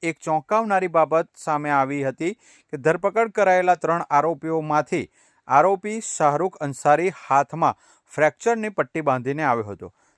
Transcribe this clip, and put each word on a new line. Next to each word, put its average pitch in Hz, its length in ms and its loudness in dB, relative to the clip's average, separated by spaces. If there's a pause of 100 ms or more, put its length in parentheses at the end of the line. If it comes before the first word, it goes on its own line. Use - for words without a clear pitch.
એક 165 200 -4
ચોંકાવનારી 185 640 -2
બાબત 160 500 0
સામે 147 340 -4
આવી 139 340 0
હતી 160 280 -4 (380)
કે 160 60 -10
ધરપકડ 180 540 0
કરાયેલા 185 440 2
ત્રણ 165 360 -2
આરોપીઓમાંથી 151 960 0 (380)
આરોપી 190 540 2
શાહરૂખ 156 560 -2
અંસારી 151 560 0 (160)
હાથમાં 139 460 0 (400)
ફ્રેક્ચરની 214 540 0
પટ્ટી 160 320 -4
બાંધીને 139 420 -2
આવ્યો 120 220 0
હતો. 95 280 -14 (260)